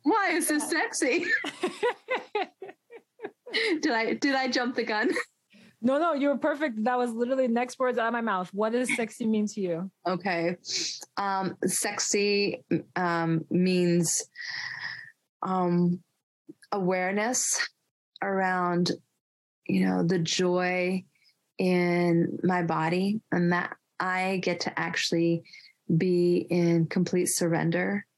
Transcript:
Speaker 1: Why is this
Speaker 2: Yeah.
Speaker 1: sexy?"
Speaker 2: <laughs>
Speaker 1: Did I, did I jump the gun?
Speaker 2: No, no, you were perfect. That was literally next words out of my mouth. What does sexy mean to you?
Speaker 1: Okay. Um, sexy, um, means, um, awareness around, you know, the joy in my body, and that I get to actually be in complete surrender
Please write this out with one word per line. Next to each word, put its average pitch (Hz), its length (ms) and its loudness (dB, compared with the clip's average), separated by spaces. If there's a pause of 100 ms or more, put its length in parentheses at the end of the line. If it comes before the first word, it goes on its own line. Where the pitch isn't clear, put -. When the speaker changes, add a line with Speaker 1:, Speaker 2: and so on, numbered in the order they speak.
Speaker 1:
Why 392 280 4
is 330 160 0
this 294 240 0
Speaker 2:
Yeah. 320 80 0
Speaker 1:
sexy?" 349 500 0
Speaker 2:
<laughs> - 1160 -4 (1400)
Speaker 1:
Did 302 100 0
I, 226 220 0
did 269 220 0
I 262 120 0
jump 247 280 -2
the 240 80 -2
gun? 220 260 0 (720)
Speaker 2:
No, 262 160 2
no, 330 160 2
you 277 140 2
were 277 100 2
perfect. 285 460 -2
That 247 160 2
was 247 120 0
literally 247 360 0
next 240 320 -2
words 247 180 0
out 226 80 0
of 226 80 0
my 240 80 -2
mouth. 190 320 -2
What 214 200 -2
does 247 220 -2
sexy 233 300 -6
mean 214 220 2
to 208 140 -6
you? 180 300 -4 (160)
Speaker 1:
Okay. 175 480 -2 (600)
Um, 190 380 -2 (100)
sexy, 202 1000 0 (320)
um, 165 540 0
means, 175 760 2 (1160)
um, 175 580 2 (720)
awareness 196 960 0 (540)
around, 185 680 0 (760)
you 190 200 2
know, 185 160 2
the 175 160 2
joy 180 840 0 (540)
in 175 840 2
my 180 180 2
body, 170 600 0 (100)
and 175 220 2
that - 220 -2 (240)
I 185 440 -2
get 175 180 -2
to - 180 -4
actually 170 640 0 (560)
be 175 520 4
in 170 360 4
complete 180 420 0
surrender 175 800 0 (120)